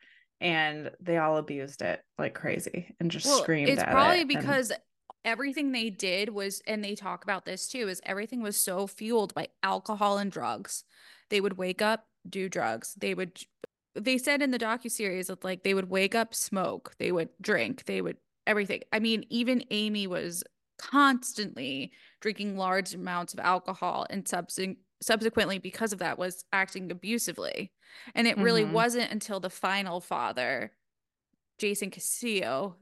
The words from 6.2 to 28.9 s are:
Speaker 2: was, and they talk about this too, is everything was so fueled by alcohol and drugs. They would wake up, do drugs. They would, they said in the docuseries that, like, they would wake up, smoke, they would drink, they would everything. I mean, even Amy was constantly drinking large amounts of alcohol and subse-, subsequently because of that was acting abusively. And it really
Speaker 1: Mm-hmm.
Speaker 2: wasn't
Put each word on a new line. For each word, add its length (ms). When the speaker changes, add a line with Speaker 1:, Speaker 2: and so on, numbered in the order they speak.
Speaker 2:
was, 360
and 180
they 120
talk 280
about 200
this 240
too, 220
is 160
everything 360
was 140
so 320
fueled 460
by 160
alcohol 560
and 140
drugs. 540
They 120
would 160
wake 240
up, 260
do 180
drugs. 500
They 160
would, 280
they 240
said 240
in 100
the 60
docuseries 720
that, 160
like, 200
they 100
would 160
wake 260
up, 180
smoke, 640
they 140
would 180
drink, 440
they 160
would 140
everything. 360
I 60
mean, 300
even 400
Amy 380
was 380
constantly 1120
drinking 360
large 380
amounts 380
of 60
alcohol 720
and 160
subse-, 520
subsequently 600
because 340
of 60
that 180
was 340
acting 400
abusively. 800
And 120
it 120
really 240
Speaker 1:
Mm-hmm. 100
Speaker 2:
wasn't 380